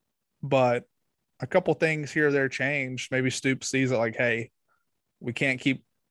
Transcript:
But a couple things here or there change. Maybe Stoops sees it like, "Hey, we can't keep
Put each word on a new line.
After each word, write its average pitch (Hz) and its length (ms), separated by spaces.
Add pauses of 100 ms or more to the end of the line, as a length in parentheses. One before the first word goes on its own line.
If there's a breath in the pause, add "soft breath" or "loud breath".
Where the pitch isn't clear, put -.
(420)
But 127 420 (560)
a 131 60
couple 175 260
things 151 400
here 151 160
or 139 40
there 135 180
change. 131 600
Maybe 127 200
Stoops - 400
sees 131 200
it 127 60
like, 113 200
"Hey, 117 340 (720)
we 123 120
can't 131 260
keep 135 240 (280)